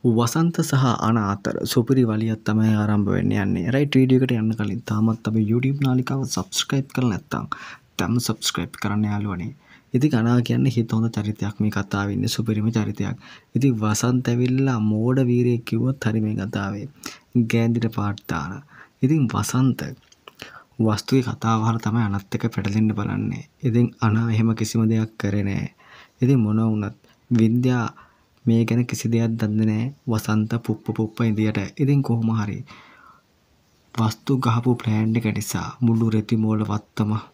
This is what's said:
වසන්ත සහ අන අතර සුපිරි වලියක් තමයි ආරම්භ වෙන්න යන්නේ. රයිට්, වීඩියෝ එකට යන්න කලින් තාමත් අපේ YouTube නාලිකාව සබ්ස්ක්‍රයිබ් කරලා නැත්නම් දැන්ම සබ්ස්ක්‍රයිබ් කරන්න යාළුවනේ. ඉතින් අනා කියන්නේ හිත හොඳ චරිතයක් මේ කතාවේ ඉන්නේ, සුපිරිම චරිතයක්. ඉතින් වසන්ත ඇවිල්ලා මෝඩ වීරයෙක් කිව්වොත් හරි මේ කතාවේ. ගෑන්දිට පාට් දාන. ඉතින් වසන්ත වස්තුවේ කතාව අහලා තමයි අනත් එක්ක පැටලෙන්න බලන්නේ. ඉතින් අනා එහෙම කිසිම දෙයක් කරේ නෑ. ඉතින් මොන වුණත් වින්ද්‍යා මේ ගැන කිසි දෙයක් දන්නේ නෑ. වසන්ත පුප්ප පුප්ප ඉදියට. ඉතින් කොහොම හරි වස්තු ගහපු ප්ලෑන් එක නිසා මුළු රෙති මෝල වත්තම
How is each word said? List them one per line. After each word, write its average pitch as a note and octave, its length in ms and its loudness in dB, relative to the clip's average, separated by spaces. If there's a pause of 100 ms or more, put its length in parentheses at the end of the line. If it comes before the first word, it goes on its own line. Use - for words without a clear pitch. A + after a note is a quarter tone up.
වසන්ත C3 600 2
සහ C3+ 200 2 (140)
අන A2+ 200 2
අතර G2+ 380 -2 (120)
සුපිරි C3 400 2
වලියක් A2 360 -2
තමයි A2 280 4
ආරම්භ G#2 400 2
වෙන්න F#2+ 200 0
යන්නේ. G2 380 0
රයිට්, C#3+ 260 0
වීඩියෝ C3 280 6
එකට B2+ 80 -2
යන්න A2 240 0
කලින් G#2 240 -4
තාමත් A2 480 0
අපේ A2 160 2
YouTube C3 400 0
නාලිකාව C3 400 0
සබ්ස්ක්‍රයිබ් - 640 -4
කරලා B2+ 220 0
නැත්නම් - 360 -6 (480)
දැන්ම F#2+ 220 -2
සබ්ස්ක්‍රයිබ් - 640 -4
කරන්න G#2 240 -2
යාළුවනේ. G#2 480 -4 (400)
ඉතින් C3 280 2
අනා A#2+ 200 4
කියන්නේ B2 320 0
හිත A2+ 240 0
හොඳ A2+ 160 0
චරිතයක් G#2 480 -4
මේ G#2+ 160 0
කතාවේ G2+ 400 -2
ඉන්නේ, G#2 160 -2
සුපිරිම A2 400 -2
චරිතයක්. G#2 440 -4 (360)
ඉතින් A#2+ 240 2
වසන්ත A2+ 520 0
ඇවිල්ලා B2+ 520 0
මෝඩ A2 460 2
වීරයෙක් A#2+ 420 0
කිව්වොත් A#2+ 400 -2
හරි A2 160 0
මේ G#2+ 160 -2
කතාවේ. G2+ 480 -6 (560)
ගෑන්දිට A#2 480 0
පාට් G#2 340 -4
දාන. D#2+ 260 -6 (500)
ඉතින් C3+ 260 2
වසන්ත A#2+ 520 0 (1000)
වස්තුවේ A2+ 480 2
කතාව A2+ 320 0
අහලා A2+ 260 0
තමයි A2 220 2
අනත් G2+ 260 -4
එක්ක A#2 200 -2
පැටලෙන්න G#2 420 0
බලන්නේ. G2+ 480 -4 (160)
ඉතින් A#2+ 260 2 (140)
අනා A2+ 320 2
එහෙම A2+ 240 2
කිසිම A2+ 320 0
දෙයක් A2 300 0
කරේ G2+ 300 -2
නෑ. G2 180 -4 (540)
ඉතින් C3 200 4
මොන A2 300 2
වුණත් G#2+ 260 -4 (340)
වින්ද්‍යා A#2+ 580 2 (560)
මේ A#2 200 4
ගැන A#2+ 220 2
කිසි A#2 260 -6
දෙයක් A2+ 240 2
දන්නේ G#2+ 320 0
නෑ. G#2+ 160 0 (240)
වසන්ත G#2+ 440 0 (100)
පුප්ප - 240 -4 (100)
පුප්ප A2 240 -4
ඉදියට. G#2+ 380 0 (180)
ඉතින් C#3 260 2
කොහොම A2+ 300 0
හරි G#2 260 -4 (1400)
වස්තු A2 440 -2
ගහපු A#2+ 360 0
ප්ලෑන් A2 420 0
එක A#2 120 -2
නිසා G#2 400 -4 (120)
මුළු A2+ 300 2
රෙති A2 260 0
මෝල A2 280 0
වත්තම G#2 480 -4 (220)